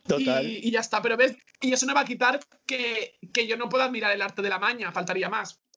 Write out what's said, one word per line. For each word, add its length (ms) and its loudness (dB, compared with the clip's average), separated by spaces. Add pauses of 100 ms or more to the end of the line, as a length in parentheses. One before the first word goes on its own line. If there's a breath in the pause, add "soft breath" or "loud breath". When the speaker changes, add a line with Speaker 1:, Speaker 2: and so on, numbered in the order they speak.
Speaker 1:
y, 0 -
Speaker 2:
Total. 400 2
Speaker 1:
y 240 -4
ya 80 2
está. 240 -2
Pero 140 0
ves, 180 4 (260)
y 120 0
eso 140 2
no 80 0
va 80 4
a 20 0
quitar 340 2 (260)
que, 540 -4 (140)
que 160 0
yo 80 -2
no 120 -4
pueda 180 2
admirar 260 0
el 100 -2
arte 180 -6
de 100 0
La 100 -2
Maña, 320 -2
faltaría 360 -2
más. 300 -6 (180)